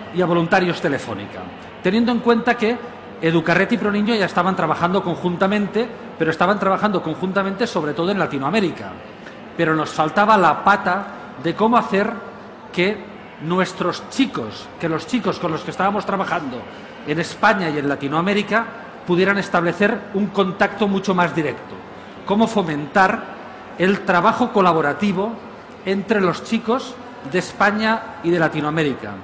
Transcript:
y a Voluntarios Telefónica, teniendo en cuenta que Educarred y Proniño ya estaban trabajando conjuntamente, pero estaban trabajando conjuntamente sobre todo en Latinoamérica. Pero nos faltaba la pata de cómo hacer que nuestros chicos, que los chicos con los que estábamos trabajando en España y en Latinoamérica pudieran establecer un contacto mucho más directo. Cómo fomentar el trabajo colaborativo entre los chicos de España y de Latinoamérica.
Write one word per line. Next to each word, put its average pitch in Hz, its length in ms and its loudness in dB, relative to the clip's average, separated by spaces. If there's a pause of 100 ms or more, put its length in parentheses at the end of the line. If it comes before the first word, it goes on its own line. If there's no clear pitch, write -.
(140)
y 175 80 0
a 180 40 4
Voluntarios 175 560 2
Telefónica, 110 580 -4 (420)
teniendo 226 300 2
en 233 80 2
cuenta 233 360 2
que 233 220 0 (440)
Educarred 170 500 4
y 240 60 2
Proniño 208 380 0
ya 196 100 2
estaban 185 320 0
trabajando 175 440 2
conjuntamente, 190 840 0 (320)
pero 160 120 2
estaban 185 280 2
trabajando 190 420 2
conjuntamente 190 640 -2
sobre 151 280 -2
todo 170 180 0
en 196 80 0
Latinoamérica. 143 680 -2 (680)
Pero 160 180 4
nos 156 160 0
faltaba 202 480 4
la 165 280 4
pata 202 420 2 (340)
de 165 140 0
cómo 226 220 4
hacer 208 340 2 (640)
que 190 240 2 (460)
nuestros 175 680 -2
chicos, 151 580 -2 (140)
que 165 80 -2
los 160 180 -2
chicos 196 320 0
con 175 120 -2
los 156 100 -4
que 160 100 -8
estábamos 196 340 0
trabajando 160 560 -2 (460)
en 151 120 0
España 196 500 2
y 147 80 0
en 143 100 0
Latinoamérica 190 800 0 (420)
pudieran 185 300 4
establecer 180 600 2 (160)
un 202 140 0
contacto 202 600 2
mucho 190 260 0
más 175 180 2
directo. 147 400 -4 (520)
Cómo 214 200 4
fomentar 196 920 2 (420)
el 196 220 2
trabajo 196 500 2
colaborativo 185 840 2 (520)
entre 196 340 0
los 175 240 2
chicos 226 520 -2 (360)
de 180 80 2
España 214 640 2 (220)
y 170 80 2
de 175 80 4
Latinoamérica. 151 720 0 (120)